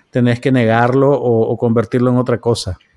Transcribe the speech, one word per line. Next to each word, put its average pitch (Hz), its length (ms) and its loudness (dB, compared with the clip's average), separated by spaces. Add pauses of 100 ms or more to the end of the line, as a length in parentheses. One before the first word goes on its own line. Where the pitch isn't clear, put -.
(120)
tenés 120 280 0
que 139 120 -2
negarlo 127 600 2
o, 120 300 0 (100)
o 117 60 -4
convertirlo 120 540 0
en 123 60 0
otra 123 220 -2
cosa. - 380 -4 (200)